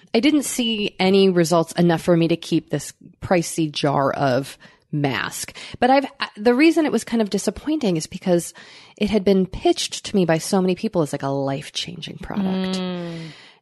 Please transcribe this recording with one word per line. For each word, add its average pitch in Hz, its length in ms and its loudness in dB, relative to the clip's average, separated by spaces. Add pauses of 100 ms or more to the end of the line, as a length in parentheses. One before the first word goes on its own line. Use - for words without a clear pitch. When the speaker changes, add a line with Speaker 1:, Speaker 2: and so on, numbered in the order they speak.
(140)
Speaker 1:
I 233 60 2
didn't 294 240 4
see 226 560 -2
any 190 300 6
results 170 440 2
enough 170 280 2
for 175 160 2
me 165 100 4
to 165 80 0
keep - 360 -2
this - 200 -6 (300)
pricey 165 500 -2
jar 143 400 0
of 135 460 -2 (380)
mask. - 640 -4 (220)
But 247 100 2
I've, 269 160 4 (320)
the 226 160 2
reason 311 320 4
it - 60 -2
was 226 120 0
kind 233 160 -2
of 208 120 0
disappointing 208 680 -2
is 156 80 -4
because 175 480 -2 (420)
it 208 140 -2
had 208 140 0
been 190 240 4
pitched - 580 -2
to - 100 -4
me 190 100 4
by 160 120 2
so 190 240 0
many 185 140 2
people 185 260 -2
as, 143 100 -2
like, 143 120 -6
a 139 60 -2
life-changing 139 920 -6
product. 190 580 -4
Speaker 2:
Mm. 175 520 -8 (320)